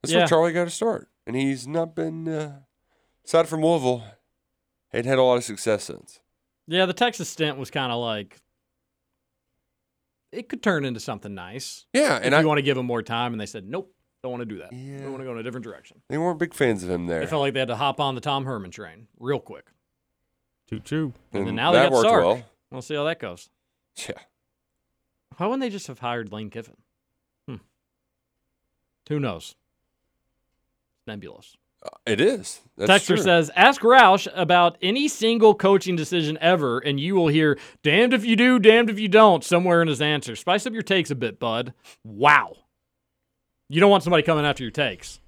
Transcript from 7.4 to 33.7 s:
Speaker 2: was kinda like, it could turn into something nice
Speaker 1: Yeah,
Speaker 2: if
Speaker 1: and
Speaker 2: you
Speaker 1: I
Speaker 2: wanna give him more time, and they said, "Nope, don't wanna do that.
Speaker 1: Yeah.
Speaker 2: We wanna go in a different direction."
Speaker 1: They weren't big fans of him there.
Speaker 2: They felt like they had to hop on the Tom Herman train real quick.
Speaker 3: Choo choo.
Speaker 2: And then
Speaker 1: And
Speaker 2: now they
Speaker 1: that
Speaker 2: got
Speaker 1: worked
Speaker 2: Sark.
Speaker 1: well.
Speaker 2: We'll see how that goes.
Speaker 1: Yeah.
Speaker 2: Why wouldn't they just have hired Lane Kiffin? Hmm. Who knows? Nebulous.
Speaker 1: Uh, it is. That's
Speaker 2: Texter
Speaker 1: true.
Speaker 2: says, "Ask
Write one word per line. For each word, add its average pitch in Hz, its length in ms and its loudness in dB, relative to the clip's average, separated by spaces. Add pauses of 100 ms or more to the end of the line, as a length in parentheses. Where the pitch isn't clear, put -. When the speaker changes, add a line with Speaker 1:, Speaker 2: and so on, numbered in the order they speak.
Speaker 2:
was 131 120 -12
kinda 127 260 -4
like, 110 420 -8 (1900)
it 240 180 -12
could 262 120 -10
turn 160 240 0
into 120 140 -8
something 104 340 -12
nice 95 600 -16
Speaker 1:
Yeah, 240 240 2
Speaker 2:
if 101 60 -6
Speaker 1:
and 127 100 2
Speaker 2:
you 147 40 4
Speaker 1:
I 156 80 4
Speaker 2:
wanna 147 160 0
give 135 160 -2
him 127 80 -6
more 120 160 -4
time, 117 300 -6
and 110 100 -10
they 104 60 -10
said, 98 200 -16
"Nope, 185 240 -12 (300)
don't 127 100 -10
wanna 120 140 -10
do 104 140 -12
that. 78 120 -18
Speaker 1:
Yeah. 135 340 -16
Speaker 2:
We 139 40 -12
wanna 135 140 -12
go 131 80 -12
in 117 80 -10
a 113 40 -12
different 120 200 -12
direction." 92 460 -20
Speaker 1:
They 147 100 -4
weren't 170 180 -2
big 165 160 -6
fans 110 300 0
of 90 80 -6
him 87 160 -4
there. 82 140 -2
Speaker 2:
They - 40 -4
felt 151 160 -4
like 139 140 -2
they 131 40 -2
had 127 100 -4
to 120 60 -4
hop 135 240 -4
on 139 140 -2
the 120 80 -10
Tom 139 240 -6
Herman 107 240 -10
train 95 380 -20 (120)
real 127 200 -4
quick. - 260 -18 (1040)
Speaker 3:
Choo 107 100 -10
choo. 151 340 -6 (200)
Speaker 2:
And 101 80 -4
then 101 60 -4
Speaker 1:
And 110 80 -6
Speaker 2:
now 135 160 -2
they 123 80 4
Speaker 1:
that 139 100 4
Speaker 2:
got 135 40 0
Speaker 1:
worked 117 160 4
Speaker 2:
Sark. - 140 4
Speaker 1:
well. 113 200 2 (260)
Speaker 2:
We'll 131 140 -14
see - 100 -10
how 147 120 -4
that 165 140 -4
goes. 90 300 -14 (580)
Speaker 1:
Yeah. - 60 -10 (1200)
Speaker 2:
Why 180 100 -4
wouldn't 262 140 -2
they 240 100 -4
just 196 160 -12
have 127 100 -16
hired 120 340 -6
Lane 107 200 -12
Kiffin? - 260 -16 (680)
Hmm. 127 80 -14 (1500)
Who 147 100 -4
knows? 101 360 -8 (1500)
Nebulous. 101 500 -16 (240)
Speaker 1:
Uh, - 80 -14 (160)
it 107 140 0
is. 160 400 -2 (160)
That's 104 160 0
Speaker 2:
Texter 202 240 2
Speaker 1:
true. - 20 0
Speaker 2:
says, 170 380 2
"Ask 240 260 4